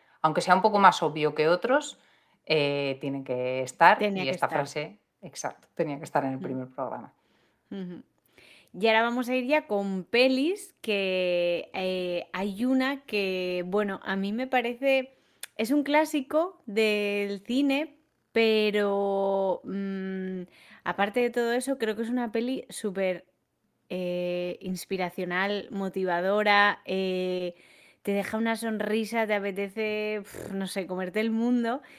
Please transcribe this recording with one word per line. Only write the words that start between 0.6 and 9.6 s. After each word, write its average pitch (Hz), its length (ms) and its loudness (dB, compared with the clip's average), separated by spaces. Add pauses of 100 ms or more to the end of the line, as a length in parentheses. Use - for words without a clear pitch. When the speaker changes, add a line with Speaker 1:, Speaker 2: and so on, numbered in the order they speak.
Speaker 1:
poco 208 180 4
más 190 240 8
obvio 151 320 0
que 151 140 4
otros, 247 500 2 (460)
eh, 143 560 0
tiene 139 220 -4
que 127 380 -2
estar, 214 380 6
Speaker 2:
Tenía 202 240 0
Speaker 1:
y 143 40 -2
Speaker 2:
que 135 40 0
Speaker 1:
esta 175 140 0
Speaker 2:
estar. - 80 -4
Speaker 1:
frase, 151 460 -4 (220)
exacto, - 540 -12
tenía 147 220 -2
que 160 80 -12
estar 139 180 0
en 135 100 -2
el 131 60 -6
Speaker 2:
Mm. - 40 -8
Speaker 1:
primer 131 260 -6
programa. 120 440 -8 (580)
Speaker 2:
Ujú. 180 320 -12 (760)
Y 214 80 2
ahora 220 140 6
vamos 240 260 0
a 254 80 -2
ir 254 120 0
ya 302 200 2